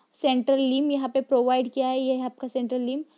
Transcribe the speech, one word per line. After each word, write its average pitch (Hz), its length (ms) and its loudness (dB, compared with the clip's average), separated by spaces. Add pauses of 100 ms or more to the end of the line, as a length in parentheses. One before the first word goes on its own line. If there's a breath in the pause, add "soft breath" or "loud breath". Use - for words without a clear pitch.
(160 soft breath)
सेंट्रल 262 420 2
लिम्ब 269 320 2
यहाँ 269 180 -2
पे 262 120 0
प्रोवाइड 254 520 2
किया 262 140 -2
है, 262 140 -2
ये 262 140 0
है 254 100 -4
आपका 254 240 -8
सेंट्रल 247 320 -4
लिम्ब। 262 240 -4 (140 soft breath)